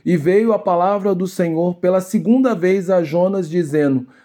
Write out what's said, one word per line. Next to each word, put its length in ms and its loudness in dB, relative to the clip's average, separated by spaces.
"E 100 2
veio 380 2
a 60 0
palavra 560 0
do 100 -4
Senhor 520 -2
pela 220 0
segunda 540 0
vez 380 0
a 100 2
Jonas, 480 -2
dizendo: 560 0